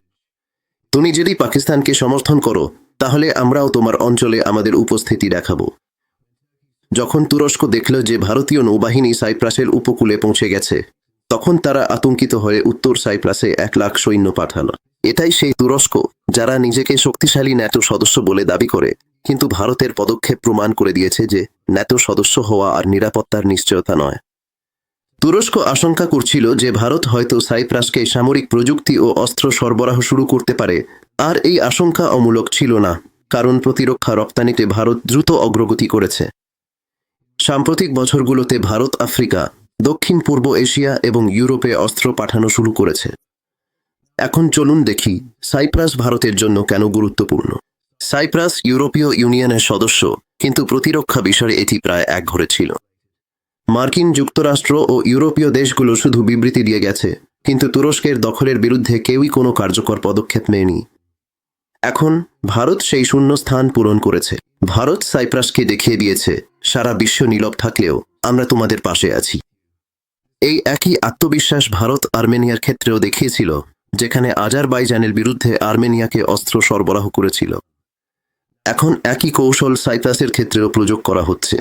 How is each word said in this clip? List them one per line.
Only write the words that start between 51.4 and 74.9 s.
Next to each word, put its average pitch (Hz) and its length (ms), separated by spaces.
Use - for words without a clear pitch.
এটি 101 220
প্রায় 87 260
একঘরে 85 420
ছিল। - 260
মার্কিন 131 440
যুক্তরাষ্ট্র 143 760
ও 127 180
ইউরোপীয় 147 440
দেশগুলো 127 460
শুধু 117 260
বিবৃতি 120 400
দিয়ে 107 180
গেছে, 98 400
কিন্তু 139 240
তুরস্কের 143 520
দখলের 127 380
বিরুদ্ধে 120 400
কেউই 131 300
কোনো 127 240
কার্যকর 101 500
পদক্ষেপ 107 480
নেয়নি। 92 320
এখন 156 400
ভারত 120 340
সেই 131 240
শূন্য 139 320
স্থান 131 320
পূরণ 107 300
করেছে। 92 380
ভারত 120 380
সাইপ্রাসকে 127 640
দেখিয়ে 107 320
দিয়েছে, 98 460
"সারা 120 320
বিশ্ব 107 300
নীরব 107 340
থাকলেও 98 440
আমরা 123 220
তোমাদের 110 360
পাশে 90 340
আছি।" - 260
এই 151 240
একই 147 380
আত্মবিশ্বাস 147 680
ভারত 113 420
আর্মেনিয়ার 117 480
ক্ষেত্রেও 117 380
দেখিয়েছিল, 95 640
যেখানে 120 380
আজারবাইজানের 120 800